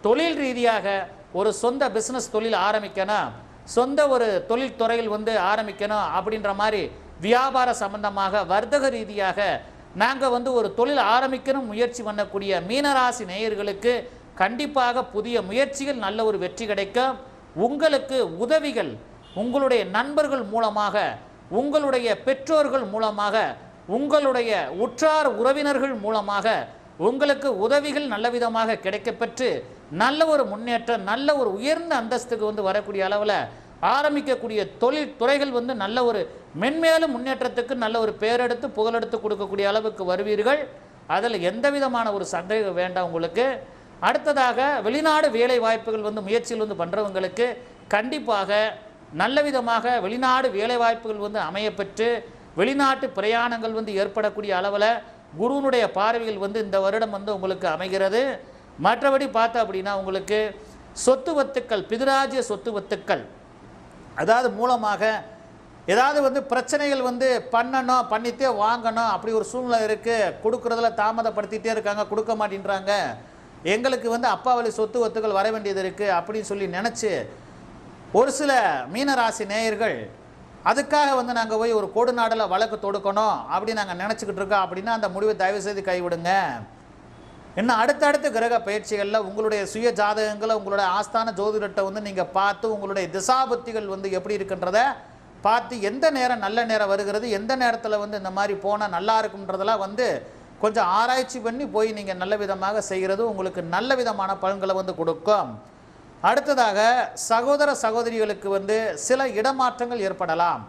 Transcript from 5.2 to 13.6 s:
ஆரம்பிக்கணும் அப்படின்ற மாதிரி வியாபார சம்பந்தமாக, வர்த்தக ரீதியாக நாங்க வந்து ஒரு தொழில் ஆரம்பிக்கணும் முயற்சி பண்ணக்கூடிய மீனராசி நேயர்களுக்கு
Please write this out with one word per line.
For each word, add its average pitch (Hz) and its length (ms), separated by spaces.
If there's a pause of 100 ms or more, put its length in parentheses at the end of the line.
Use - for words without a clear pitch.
ஆரம்பிக்கணும் 208 580 (120)
அப்படின்ற 208 320 (100)
மாதிரி 214 200 (440)
வியாபார 254 440 (120)
சம்பந்தமாக, 202 600 (100)
வர்த்தக 247 420
ரீதியாக 202 440 (640)
நாங்க 262 320
வந்து 247 240
ஒரு 214 100 (100)
தொழில் 262 240 (140)
ஆரம்பிக்கணும் 269 540
முயற்சி 240 360
பண்ணக்கூடிய 196 600
மீனராசி 254 640
நேயர்களுக்கு 208 600 (480)